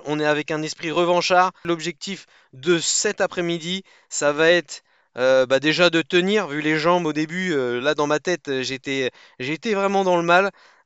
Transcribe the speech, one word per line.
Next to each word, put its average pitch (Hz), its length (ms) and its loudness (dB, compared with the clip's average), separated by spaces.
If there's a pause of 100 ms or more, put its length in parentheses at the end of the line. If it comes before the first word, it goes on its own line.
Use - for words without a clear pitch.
On 151 140 -2
est 151 60 -2
avec 151 240 0
un 156 140 -4
esprit 156 260 -8
revanchard. 180 640 2 (140)
L'objectif 170 600 -8 (280)
de 160 260 0
cet - 420 -2
après-midi, 175 640 -4 (260)
ça 147 220 0
va 156 180 4
être, 175 320 2 (360)
euh, 131 280 4
bah, 131 140 2
déjà 156 320 2
de 165 100 2
tenir, 185 460 0
vu 147 140 -6
les 156 180 0
jambes 175 260 2
au 151 80 -2
début. 165 400 -4
Euh, 123 260 -2
là, 143 140 0
dans 147 140 -2
ma 151 120 0
tête, 175 280 -6
euh, 131 160 -4
j'étais, 131 480 -4 (260)
j'étais 156 380 -6
vraiment 196 280 0
dans 180 140 2
le 170 60 0
mal. 180 260 4 (360)